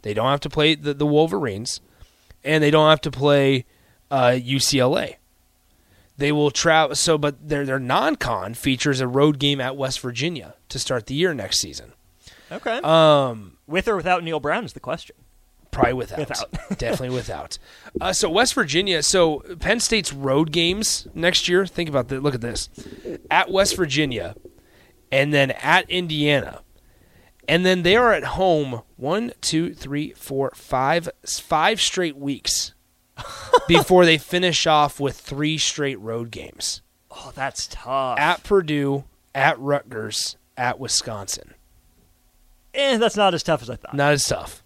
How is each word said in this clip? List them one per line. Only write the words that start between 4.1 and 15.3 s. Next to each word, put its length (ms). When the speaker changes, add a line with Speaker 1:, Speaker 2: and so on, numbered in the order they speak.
Speaker 1:
uh, 300
U 200
C 180
L 200
A. 200
They 160
will 180
travel. 460
So, 220
but 300
their, 180
their 140
non-con 760
features 460
a 80
road 300
game 220
at 160
West 240
Virginia 540
to 100
start 280
the 80
year 200
next 260
season. 320
Speaker 2:
Okay. 300
Speaker 1:
Um, 760
Speaker 2:
With 220
or 80
without 280
Neil 160
Brown 240
is 80
the 80
question. 360